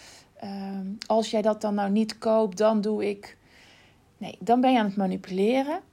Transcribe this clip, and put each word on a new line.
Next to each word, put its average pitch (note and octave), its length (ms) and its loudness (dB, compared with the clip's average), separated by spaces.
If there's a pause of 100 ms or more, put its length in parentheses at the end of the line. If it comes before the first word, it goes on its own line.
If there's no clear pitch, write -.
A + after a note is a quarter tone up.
(360)
ehm, G3 500 -10 (220)
als A3 240 2
jij G#3+ 100 0
dat G#3+ 200 0
dan G#3 120 -2
nou G3+ 160 0
niet A3 280 0
koopt, A3 400 0
dan G#3+ 240 4
doe G#3 280 -2
ik." - 280 -10 (800)
Nee, - 220 -12
dan A3+ 220 2
ben B3+ 100 4
je B3 80 4
aan G#3+ 60 2
het G3 100 -4
manipuleren. G3+ 880 0 (120)